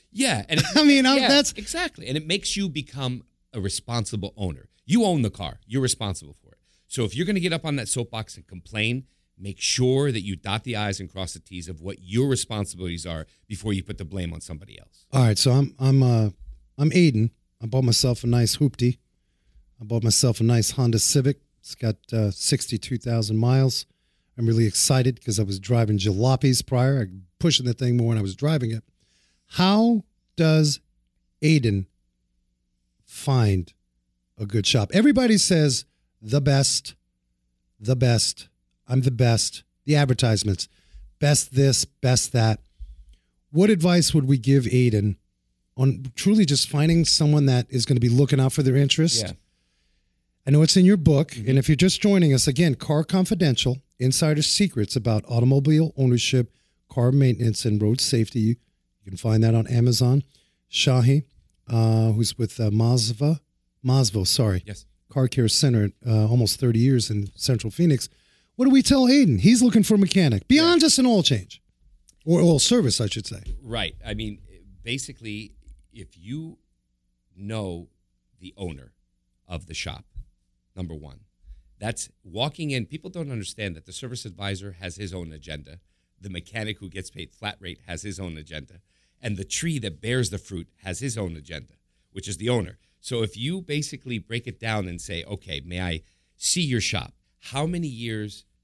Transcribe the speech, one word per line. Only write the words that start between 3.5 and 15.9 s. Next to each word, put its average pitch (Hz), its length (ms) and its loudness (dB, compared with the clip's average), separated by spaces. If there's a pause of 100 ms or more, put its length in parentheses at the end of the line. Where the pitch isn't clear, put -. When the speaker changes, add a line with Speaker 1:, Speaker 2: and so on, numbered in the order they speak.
Speaker 1:
a 117 80 -8
responsible 101 760 -6
owner. 85 300 -8 (180)
You 226 200 2
own 165 180 0
the 107 80 -2
car. - 340 -12
You're 120 160 -4
responsible 98 600 -6
for - 80 -20
it. - 80 -20 (280)
So 120 180 -6
if - 100 -8
you're 160 100 -4
gonna 196 140 -2
get 175 140 -4
up 165 120 -6
on 147 120 -4
that 113 100 -8
soapbox 117 480 -8
and 85 100 -20
complain, 110 600 -6 (340)
make 95 200 -14
sure 131 520 0
that 113 100 -6
you 98 140 -8
dot 104 280 -8
the 120 120 -8
I's 104 240 -4
and 92 120 -14
cross 92 220 -10
the 78 60 -18
T's 87 280 -16
of 80 140 -14
what 95 200 -12
your 107 280 -2
responsibilities 92 760 -6
are 80 200 -10 (220)
before 104 260 -6
you 95 100 -4
put 78 140 -12
the 95 80 -12
blame 87 260 -8
on 80 100 -12
somebody 73 380 -18
else. - 320 -20
Speaker 2:
All 131 120 4
right, 110 140 4
so 127 140 2
I'm, 135 280 2
I'm, 135 240 4